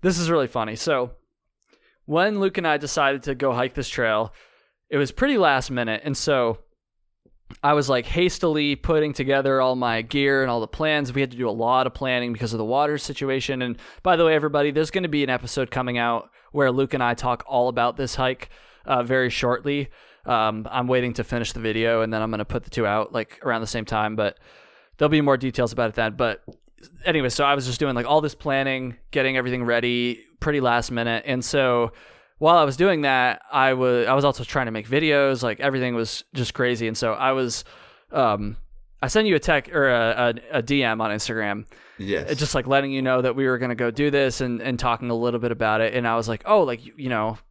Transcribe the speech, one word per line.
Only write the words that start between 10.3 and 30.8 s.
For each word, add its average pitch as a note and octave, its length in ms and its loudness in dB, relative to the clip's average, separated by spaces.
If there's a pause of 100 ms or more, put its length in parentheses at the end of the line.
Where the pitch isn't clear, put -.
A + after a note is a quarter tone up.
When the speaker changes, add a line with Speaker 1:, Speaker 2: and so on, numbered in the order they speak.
Speaker 1:
and C3 80 0
all A#2+ 100 0
the A2 80 -4
plans. D3+ 460 -2
We C#3 80 0
had C3 80 0
to B2 80 -14
do B2 100 -2
a G#2+ 40 0
lot A#2+ 340 2
of B2 80 -4
planning B2 400 -2
because A2+ 200 -4
of A2+ 40 -4
the A2 80 -2
water C#3+ 320 0
situation. C3+ 640 -4
And A#2+ 160 -4 (240)
by F3+ 140 4
the E3 100 6
way, D#3+ 80 6
everybody, D3 380 2
there's D3+ 180 0
gonna F3+ 200 -4
be D3 140 0
an C3 60 -2
episode B2+ 400 -4
coming B2 300 -4
out A#2 300 -2 (240)
where C#3 180 2
Luke C3+ 240 0
and C3 80 0
I A#2+ 100 2
talk B2 340 -2
all B2+ 220 2
about A#2+ 280 0
this C3+ 180 -6
hike, C3 340 -2 (360)
uh, B2+ 180 0
very B2+ 260 2
shortly. C3+ 600 -2 (360)
Um, A2 460 0
I'm B2 160 -2
waiting B2 260 0
to A#2+ 100 -4
finish A#2 300 -4
the B2 60 -8
video, A2+ 420 0
and A2 100 -2
then A2 120 -2
I'm A2+ 80 -4
gonna G#2+ 140 -4
put - 180 -6
the - 80 -16
two A2+ 160 -2
out, G#2 260 0
like, - 320 -6
around A2+ 160 0
the A2 60 -6
same A2+ 180 -6
time, G#2+ 300 -2
but G#2 240 -2 (580)
there'll D3 120 4
be D3+ 120 4
more C#3 160 4
details B2 340 -2
about A#2 180 0
it G#2 60 -8
then. A2 200 -2
But A#2 280 -2 (640)
anyway, D#3 240 0
so C#3+ 160 0
I C#3+ 80 4
was C3+ 140 -2
just B2 120 -6
doing, C#3 140 0
like, A#2+ 140 -4
all D3+ 140 4
this D3 140 -4
planning, C3+ 640 -2 (140)
getting C3 260 0
everything B2+ 260 -2
ready, A#2+ 600 0 (140)
pretty D3 220 0
last A#2+ 280 2